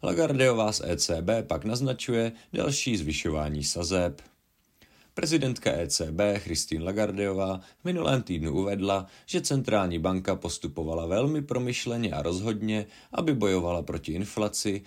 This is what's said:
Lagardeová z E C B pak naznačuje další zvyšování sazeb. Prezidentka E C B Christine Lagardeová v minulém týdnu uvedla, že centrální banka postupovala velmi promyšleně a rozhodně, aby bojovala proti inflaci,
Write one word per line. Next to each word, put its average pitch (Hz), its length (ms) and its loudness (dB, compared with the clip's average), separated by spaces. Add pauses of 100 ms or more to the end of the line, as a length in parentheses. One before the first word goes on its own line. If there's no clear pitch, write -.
Lagardeová 131 680 4
z - 120 -2
E 85 120 0
C 82 260 0
B 113 200 2
pak 78 220 -4
naznačuje 117 680 0 (200)
další 139 440 0
zvyšování 76 680 -2
sazeb. 87 580 0 (960)
Prezidentka 143 520 2
E 85 140 0
C 80 260 0
B 101 260 2
Christine 82 460 -4
Lagardeová 95 760 0 (200)
v - 40 -20
minulém 165 380 0
týdnu 80 300 -2
uvedla, 98 540 0 (200)
že 180 140 0
centrální 107 580 2
banka 92 380 0
postupovala 82 720 -4
velmi 135 360 0
promyšleně 123 720 -2
a 76 100 -2
rozhodně, 104 640 -2 (260)
aby 160 220 2
bojovala 90 480 2
proti 80 300 -6
inflaci, 101 760 -2